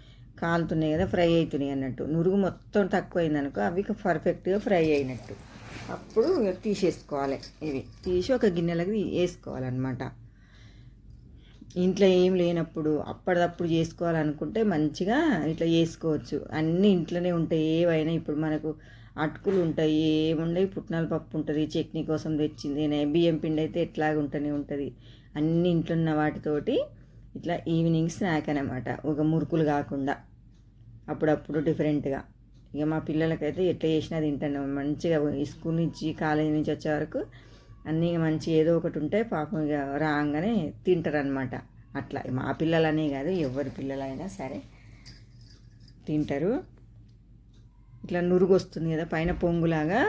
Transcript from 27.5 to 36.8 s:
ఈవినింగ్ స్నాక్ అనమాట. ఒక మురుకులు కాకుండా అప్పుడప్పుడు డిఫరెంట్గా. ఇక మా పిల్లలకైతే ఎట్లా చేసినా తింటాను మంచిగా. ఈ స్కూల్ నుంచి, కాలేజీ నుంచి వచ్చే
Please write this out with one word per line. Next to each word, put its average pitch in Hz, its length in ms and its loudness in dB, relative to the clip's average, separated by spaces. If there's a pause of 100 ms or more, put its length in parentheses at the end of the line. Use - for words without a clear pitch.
ఈవినింగ్ 165 460 2
స్నాక్ 160 360 0
అనమాట. 131 380 -4 (160)
ఒక 147 160 -2
మురుకులు 160 440 2
కాకుండా 143 500 -2 (920)
అప్పుడప్పుడు 151 500 0
డిఫరెంట్గా. 147 640 0 (500)
ఇక 147 140 -4
మా 156 140 0
పిల్లలకైతే 160 640 -2
ఎట్లా 165 260 0
చేసినా 156 300 0
తింటాను 143 400 -2 (140)
మంచిగా. 147 440 0 (160)
ఈ 143 100 -2
స్కూల్ 165 320 -4
నుంచి, 165 360 -2
కాలేజీ 156 400 0
నుంచి 151 200 0
వచ్చే 151 200 -4